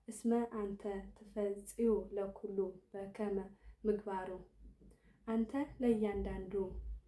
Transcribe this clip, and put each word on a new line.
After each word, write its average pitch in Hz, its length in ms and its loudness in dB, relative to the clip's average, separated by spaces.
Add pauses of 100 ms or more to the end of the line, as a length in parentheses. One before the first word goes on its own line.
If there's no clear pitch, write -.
"እስመ 226 240 0 (220)
አንተ 202 280 -4 (300)
ትፈጽዩ 208 800 0 (200)
ለኩሉ 196 480 -2 (300)
በከመ 202 480 -2 (480)
ምግባሩ፣ 196 460 0 (960)
አንተ 226 260 2 (260)
ለእያንዳንዱ 202 760 2 (540)